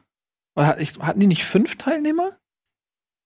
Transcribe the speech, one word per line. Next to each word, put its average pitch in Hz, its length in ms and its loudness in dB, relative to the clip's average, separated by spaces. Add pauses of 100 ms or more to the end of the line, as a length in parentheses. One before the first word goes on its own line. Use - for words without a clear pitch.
(560)
Oder 147 120 2
hat, - 120 0
ich, - 200 -6
hatten 170 200 -2
die 202 60 6
nicht 170 180 2
fünf - 320 0
Teilnehmer? 320 560 -2 (920)